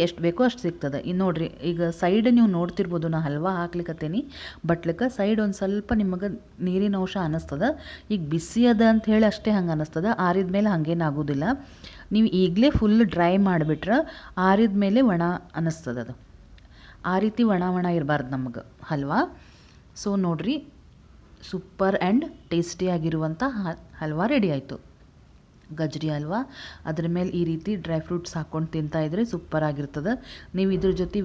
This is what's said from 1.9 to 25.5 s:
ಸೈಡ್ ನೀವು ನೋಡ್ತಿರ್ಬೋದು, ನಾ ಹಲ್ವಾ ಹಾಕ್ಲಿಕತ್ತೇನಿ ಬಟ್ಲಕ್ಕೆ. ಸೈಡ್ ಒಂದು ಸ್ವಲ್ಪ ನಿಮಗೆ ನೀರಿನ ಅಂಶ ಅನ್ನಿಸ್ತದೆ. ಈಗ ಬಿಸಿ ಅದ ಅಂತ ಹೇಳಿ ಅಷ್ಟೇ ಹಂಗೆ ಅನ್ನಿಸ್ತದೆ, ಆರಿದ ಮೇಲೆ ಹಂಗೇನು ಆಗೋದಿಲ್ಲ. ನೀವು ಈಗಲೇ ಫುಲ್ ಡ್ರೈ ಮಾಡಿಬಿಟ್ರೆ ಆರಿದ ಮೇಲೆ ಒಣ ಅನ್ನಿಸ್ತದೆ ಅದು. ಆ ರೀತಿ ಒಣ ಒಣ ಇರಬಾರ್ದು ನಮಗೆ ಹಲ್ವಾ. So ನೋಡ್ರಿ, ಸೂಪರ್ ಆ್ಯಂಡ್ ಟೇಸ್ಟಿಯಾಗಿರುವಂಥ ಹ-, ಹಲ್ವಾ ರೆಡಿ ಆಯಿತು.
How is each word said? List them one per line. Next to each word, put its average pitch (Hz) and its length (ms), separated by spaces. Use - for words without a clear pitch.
ಸೈಡ್ 202 280
ನೀವು 233 180
ನೋಡ್ತಿರ್ಬೋದು, 175 580
ನಾ 156 120
ಹಲ್ವಾ 151 340
ಹಾಕ್ಲಿಕತ್ತೇನಿ 170 600
ಬಟ್ಲಕ್ಕೆ. 165 360
ಸೈಡ್ 214 260
ಒಂದು 202 160
ಸ್ವಲ್ಪ 202 300
ನಿಮಗೆ 185 260
ನೀರಿನ 196 360
ಅಂಶ 185 120
ಅನ್ನಿಸ್ತದೆ. 160 420
ಈಗ 196 80
ಬಿಸಿ 170 380
ಅದ 220 100
ಅಂತ 220 200
ಹೇಳಿ 214 180
ಅಷ್ಟೇ 214 260
ಹಂಗೆ 170 180
ಅನ್ನಿಸ್ತದೆ, 156 340
ಆರಿದ 180 280
ಮೇಲೆ 208 180
ಹಂಗೇನು 165 360
ಆಗೋದಿಲ್ಲ. 143 360
ನೀವು 220 120
ಈಗಲೇ 190 380
ಫುಲ್ 220 340
ಡ್ರೈ 170 180
ಮಾಡಿಬಿಟ್ರೆ 160 500
ಆರಿದ 202 340
ಮೇಲೆ 202 180
ಒಣ 170 100
ಅನ್ನಿಸ್ತದೆ 127 440
ಅದು. 123 100
ಆ - 20
ರೀತಿ 214 160
ಒಣ 180 100
ಒಣ 180 100
ಇರಬಾರ್ದು 143 380
ನಮಗೆ 127 280
ಹಲ್ವಾ. 147 300
So 202 80
ನೋಡ್ರಿ, 170 300
ಸೂಪರ್ 190 500
ಆ್ಯಂಡ್ 233 240
ಟೇಸ್ಟಿಯಾಗಿರುವಂಥ 165 920
ಹ-, 208 180
ಹಲ್ವಾ 156 320
ರೆಡಿ 202 220
ಆಯಿತು. 131 200